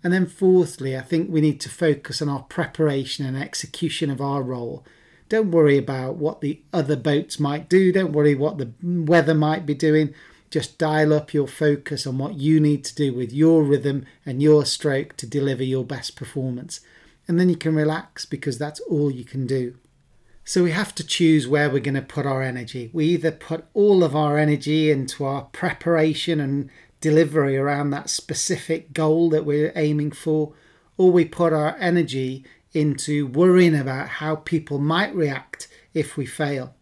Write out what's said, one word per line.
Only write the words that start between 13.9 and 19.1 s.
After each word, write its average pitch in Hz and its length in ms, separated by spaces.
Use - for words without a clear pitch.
and 135 160
your 151 240
stroke 143 520
to - 100
deliver 139 360
your 131 200
best 127 320
performance. 131 680
And 170 100
then 180 120
you 165 80
can 160 180
relax 156 500
because 139 320
that's 147 220
all 147 320